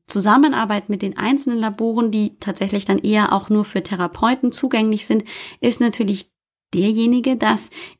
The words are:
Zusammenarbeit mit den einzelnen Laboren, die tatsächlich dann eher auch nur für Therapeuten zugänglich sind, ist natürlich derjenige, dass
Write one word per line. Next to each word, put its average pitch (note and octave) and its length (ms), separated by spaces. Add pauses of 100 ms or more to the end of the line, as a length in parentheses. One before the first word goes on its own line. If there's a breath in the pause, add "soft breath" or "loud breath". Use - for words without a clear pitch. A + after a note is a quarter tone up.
Zusammenarbeit G#3+ 840
mit G3+ 120
den G3 160
einzelnen A#3+ 400
Laboren, A3 540
die G#3+ 280
tatsächlich G3 460
dann G3 140
eher G#3+ 340
auch F#3+ 160
nur G#3 160
für - 160
Therapeuten A3 680
zugänglich A3 560
sind, A3 160 (380 loud breath)
ist A#3+ 180
natürlich G#3 520 (420)
derjenige, A#3 640
dass A3 320 (300 loud breath)